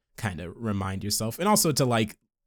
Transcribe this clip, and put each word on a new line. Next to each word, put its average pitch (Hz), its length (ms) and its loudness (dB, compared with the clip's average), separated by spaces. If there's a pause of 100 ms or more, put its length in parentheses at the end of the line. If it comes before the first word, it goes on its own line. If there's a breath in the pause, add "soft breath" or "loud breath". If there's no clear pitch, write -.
(180)
kind 90 220 -4
of 87 160 -8
remind 98 480 -2
yourself. 110 360 -4
And 185 100 0
also 196 240 4
to, 135 120 2
like, 113 320 2 (300)